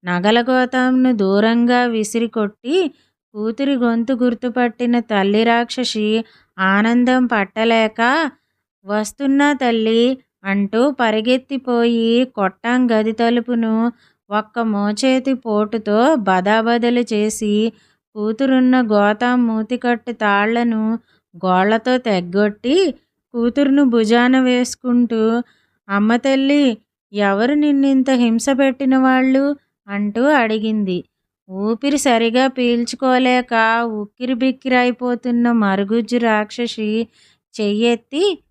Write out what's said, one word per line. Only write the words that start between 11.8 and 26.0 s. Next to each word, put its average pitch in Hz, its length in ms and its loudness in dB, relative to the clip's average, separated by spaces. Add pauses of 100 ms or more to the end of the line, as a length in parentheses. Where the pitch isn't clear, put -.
కొట్టం 240 680 -2
గది 220 200 0
తలుపును 233 800 0 (380)
ఒక్క 208 300 -6
మోచేతి 226 760 0
పోటుతో 220 800 0
బదాబదలు 220 840 0 (140)
చేసి, 214 600 -2 (420)
కూతురున్న 254 680 2
గోతాం 214 680 0
మూతికట్టు 240 640 -4
తాళ్లను 220 880 0 (460)
గోళ్లతో 214 520 2
తెగ్గొట్టి, 208 1000 0 (380)
కూతురును 269 520 2
భుజాన 240 540 2
వేసుకుంటూ, 247 1000 0 (480)
"అమ్మ 208 260 2